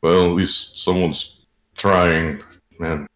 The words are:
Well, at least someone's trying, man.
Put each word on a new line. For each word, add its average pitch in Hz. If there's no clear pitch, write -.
Well, 87
at 87
least -
someone's 90
trying, 82
man. 80